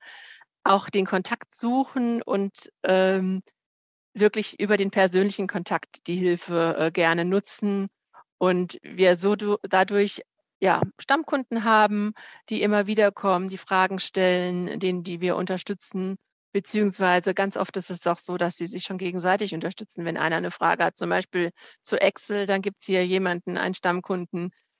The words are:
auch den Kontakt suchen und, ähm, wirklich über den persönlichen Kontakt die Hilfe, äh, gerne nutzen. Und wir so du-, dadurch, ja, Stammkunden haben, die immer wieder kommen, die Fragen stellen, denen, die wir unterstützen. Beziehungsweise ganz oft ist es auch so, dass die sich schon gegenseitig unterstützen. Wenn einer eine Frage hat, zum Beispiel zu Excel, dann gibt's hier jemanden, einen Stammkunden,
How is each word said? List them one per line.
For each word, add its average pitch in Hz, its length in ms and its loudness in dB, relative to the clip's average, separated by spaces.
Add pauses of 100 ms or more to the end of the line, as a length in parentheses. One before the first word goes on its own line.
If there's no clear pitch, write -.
(640)
auch 196 260 4
den 190 160 2
Kontakt - 480 -4
suchen 240 680 0
und, - 480 -4 (120)
ähm, 190 580 2 (760)
wirklich 208 440 2
über 202 180 2
den 196 140 0
persönlichen 190 560 2
Kontakt - 640 -6
die 170 80 -2
Hilfe, 175 600 0
äh, 160 140 0
gerne 170 340 2
nutzen. 196 640 -2 (500)
Und 180 440 0
wir 180 340 4
so 196 180 0
du-, 208 240 -2 (100)
dadurch, 202 540 2 (380)
ja, 190 200 4 (200)
Stammkunden 277 640 -2
haben, 214 480 4 (380)
die 220 120 -2
immer 208 240 2
wieder 208 240 4
kommen, 190 380 0
die 190 100 -10
Fragen 190 400 0
stellen, 180 800 0
denen, 180 240 -2
die 175 180 -8
wir 175 160 0
unterstützen. 185 800 -6 (360)
Beziehungsweise 190 840 2
ganz 196 220 -2
oft 196 200 -4
ist 185 140 -6
es 175 160 -6
auch 175 120 0
so, 180 180 -8
dass 175 200 -2
die 170 120 -6
sich 185 160 -8
schon 190 120 -8
gegenseitig 185 580 -2
unterstützen. 170 500 -8
Wenn 165 120 -4
einer 160 200 0
eine 180 140 -2
Frage 175 340 0
hat, 175 120 -2
zum 170 140 -4
Beispiel 180 400 -2 (320)
zu - 180 -2
Excel, - 460 0
dann 196 160 0
gibt's 196 240 -8
hier 185 180 2
jemanden, 180 540 -2
einen 180 160 -2
Stammkunden, 180 760 -4 (280)